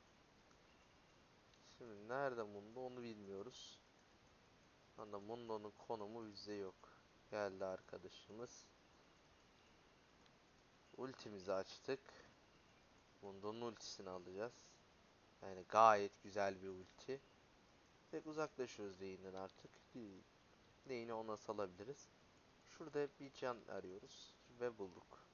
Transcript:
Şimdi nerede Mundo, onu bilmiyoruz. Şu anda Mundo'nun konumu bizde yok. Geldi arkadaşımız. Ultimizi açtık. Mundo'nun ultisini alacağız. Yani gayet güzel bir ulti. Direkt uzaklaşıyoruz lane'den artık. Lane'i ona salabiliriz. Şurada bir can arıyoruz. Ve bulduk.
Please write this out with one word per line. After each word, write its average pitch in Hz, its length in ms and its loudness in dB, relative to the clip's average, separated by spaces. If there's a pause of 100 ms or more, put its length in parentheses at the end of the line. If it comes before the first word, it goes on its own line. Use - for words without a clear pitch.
(1800)
Şimdi 107 300 -8
nerede 127 340 2
Mundo, 104 380 -6
onu 127 220 -4
bilmiyoruz. 104 760 -6 (1160)
Şu 110 60 -6
anda 104 160 -4
Mundo'nun 107 540 -2 (160)
konumu 113 380 -4
bizde 104 260 -8
yok. 98 220 -2 (560)
Geldi 98 340 2
arkadaşımız. 95 1000 -6 (2250)
Ultimizi 104 560 -2
açtık. 95 480 2 (1200)
Mundo'nun 101 380 -4
ultisini 107 500 -4
alacağız. 92 420 -4 (880)
Yani 92 260 -6
gayet 107 540 12
güzel 98 400 2
bir 95 60 -4
ulti. 95 520 -6 (920)
Direkt 156 140 -4
uzaklaşıyoruz 127 720 -2
lane'den 95 340 -6
artık. 95 360 -6 (1160)
Lane'i 117 260 0
ona 110 240 0
salabiliriz. 104 720 -2 (600)
Şurada 147 380 0 (120)
bir 139 120 -8
can 123 260 0 (100)
arıyoruz. 98 680 -8 (260)
Ve 120 180 0
bulduk. - 560 -8